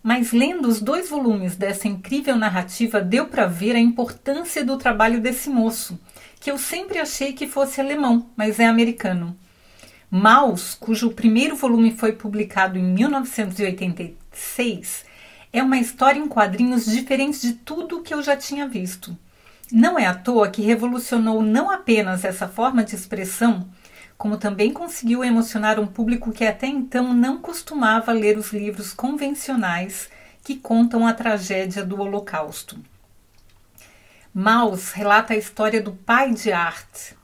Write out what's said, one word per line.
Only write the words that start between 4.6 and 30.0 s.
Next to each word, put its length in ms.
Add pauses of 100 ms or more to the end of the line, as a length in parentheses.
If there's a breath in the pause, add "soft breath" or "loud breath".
do 140
trabalho 420
desse 300
moço, 500 (400 loud breath)
que 120
eu 80
sempre 400
achei 340
que 140
fosse 340
alemão, 560
mas 240
é 60
americano. 680 (760 soft breath)
Maus, 640
cujo 380
primeiro 440
volume 340
foi 220
publicado 680
em 60
mil 240
novecentos 500
e 60
oitenta 380
e 120 (160)
seis, 760 (440 loud breath)
é 120
uma 160
história 420
em 80
quadrinhos 560
diferente 560
de 140
tudo 420
o 60
que 100
eu 100
já 140
tinha 320
visto. 480 (560 loud breath)
Não 260
é 60
à 100
toa 360
que 100
revolucionou 800
não 300
apenas 560
essa 200
forma 380
de 100
expressão, 720 (520 loud breath)
como 180
também 360
conseguiu 500
emocionar 560
um 80
público 460
que 120
até 220
então 480
não 240
costumava 720
ler 240
os 160
livros 400
convencionais 1160 (320 soft breath)